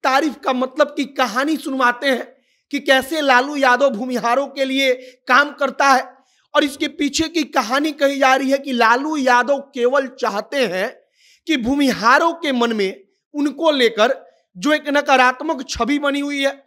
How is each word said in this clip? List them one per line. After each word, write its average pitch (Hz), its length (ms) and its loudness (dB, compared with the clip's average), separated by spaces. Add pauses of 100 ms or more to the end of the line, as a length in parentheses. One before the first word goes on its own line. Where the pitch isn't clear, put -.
तारीफ 262 400 0
का 277 100 -2
मतलब 254 420 -2
कि 277 100 -2
कहानी 269 520 -2
सुनवाते 262 500 -2
हैं 254 180 -2 (460)
कि 285 80 -4
कैसे 277 400 0
लालू 277 360 2
यादव 262 340 2
भूमिहारों 240 580 -2
के 277 160 -4
लिए 262 280 0 (360)
काम 285 240 2
करता 277 360 0
है। 262 200 2 (460)
और 302 100 4
इसके 294 260 -4
पीछे 302 380 -4
की 330 180 -2
कहानी 269 460 -2
कही 277 260 0
जा 262 180 4
रही 269 140 -2
है 277 80 2
कि 277 140 -6
लालू 247 460 2
यादव 254 400 2 (160)
केवल 262 320 0 (100)
चाहते 220 500 -4
हैं 185 220 -4 (580)
कि 311 120 -2
भूमिहारों 262 760 2
के 330 180 -4
मन 240 200 0
में 202 300 -4 (320)
उनको 294 380 -2
लेकर 240 420 2 (420)
जो 190 160 -2
एक 294 180 -2
नकारात्मक 277 760 0
छवि 262 300 -4
बनी 285 220 -2
हुई 285 200 -6
है 277 120 0 (140)